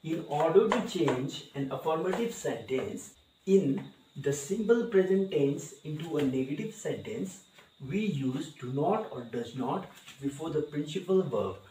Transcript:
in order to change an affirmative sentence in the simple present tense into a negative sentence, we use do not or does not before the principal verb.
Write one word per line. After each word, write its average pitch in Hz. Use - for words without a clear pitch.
in 160
order 165
to 240
change 139
an 139
affirmative 175
sentence -
in 139
the 139
simple 220
present 190
tense 143
into 151
a 143
negative 131
sentence, -
we 190
use 147
do 127
not 180
or 123
does 123
not 185
before 147
the 151
principal 180
verb. 101